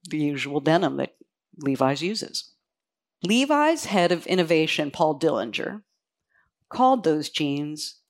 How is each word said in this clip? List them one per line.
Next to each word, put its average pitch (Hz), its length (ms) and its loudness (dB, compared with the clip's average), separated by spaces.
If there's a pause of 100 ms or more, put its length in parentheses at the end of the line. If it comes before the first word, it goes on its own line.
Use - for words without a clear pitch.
the 156 100 -4
usual 143 420 -2
denim 156 360 2
that 135 180 -6 (440)
Levi's 139 440 0
uses. - 500 -8 (680)
Levi's 294 640 2
head 180 260 2
of 165 140 -2
innovation, 160 640 2
Paul 156 280 0
Dillinger, 135 640 -2 (840)
called 254 360 2
those 151 240 0
jeans 147 680 -6 (140)